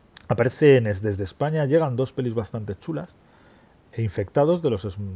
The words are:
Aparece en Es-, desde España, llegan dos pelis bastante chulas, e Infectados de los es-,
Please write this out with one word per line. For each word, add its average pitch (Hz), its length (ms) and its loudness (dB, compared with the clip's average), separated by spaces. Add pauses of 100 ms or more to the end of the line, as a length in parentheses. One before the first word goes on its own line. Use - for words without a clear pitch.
(280)
Aparece 127 480 6
en 117 100 4
Es-, 101 160 -2
desde 101 220 -2
España, 151 420 -2
llegan 143 300 2
dos 131 160 -2
pelis 123 220 -4
bastante 107 440 -6
chulas, 156 360 -10 (800)
e 117 100 -4
Infectados 143 600 0
de 147 80 0
los 107 140 -4
es-, 95 120 -8 (200)